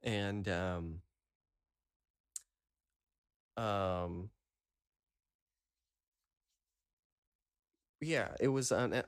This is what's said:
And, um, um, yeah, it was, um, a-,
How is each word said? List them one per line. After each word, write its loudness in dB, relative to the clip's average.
And, 0
um, -2
um, 0
yeah, 0
it 4
was, 2
um, 2
a-, 0